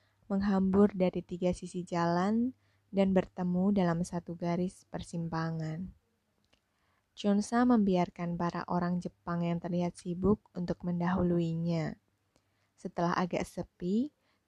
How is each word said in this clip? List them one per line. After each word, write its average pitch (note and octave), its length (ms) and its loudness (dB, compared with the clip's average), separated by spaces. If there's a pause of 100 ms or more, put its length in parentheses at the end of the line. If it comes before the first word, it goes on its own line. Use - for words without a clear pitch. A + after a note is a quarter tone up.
(300)
menghambur G3 640 4
dari F3+ 240 2
tiga F3+ 320 -2
sisi F3+ 320 -6
jalan F#3 720 2 (320)
dan G3 240 2
bertemu F#3 640 2
dalam E3+ 240 2
satu F3 320 -6
garis F3 560 -4
persimpangan. E3 1040 -6 (1200)
Chionsa G#3+ 560 2
membiarkan F3+ 720 2
para F3 240 -2
orang F3 380 0
Jepang E3+ 420 -6
yang E3+ 160 0
terlihat F3 400 -2
sibuk F#3 400 0 (160)
untuk F3 240 -6
mendahuluinya. E3+ 1160 -2 (840)
Setelah F3 320 -2
agak F3+ 320 -2
sepi, G3+ 640 -4 (400)